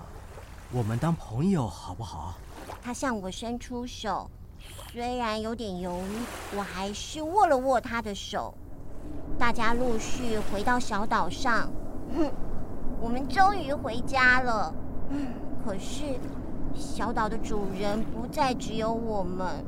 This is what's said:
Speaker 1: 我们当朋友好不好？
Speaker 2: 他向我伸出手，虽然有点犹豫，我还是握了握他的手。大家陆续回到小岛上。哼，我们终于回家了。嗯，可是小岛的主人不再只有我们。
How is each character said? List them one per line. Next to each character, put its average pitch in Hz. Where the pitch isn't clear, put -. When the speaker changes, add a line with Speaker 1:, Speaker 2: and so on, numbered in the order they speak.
Speaker 1:
我 123
们 113
当 165
朋 147
友 151
好 92
不 110
好？ 82
Speaker 2:
他 240
向 247
我 190
伸 233
出 240
手， 190
虽 240
然 220
有 220
点 202
犹 180
豫， 202
我 202
还 185
是 294
握 359
了 294
握 254
他 233
的 214
手。 156
大 233
家 226
陆 240
续 226
回 202
到 247
小 220
岛 202
上。 214
哼， 294
我 233
们 262
终 392
于 294
回 247
家 254
了。 208
嗯， 277
可 202
是 269
小 240
岛 226
的 214
主 202
人 208
不 240
再 269
只 208
有 220
我 226
们。 180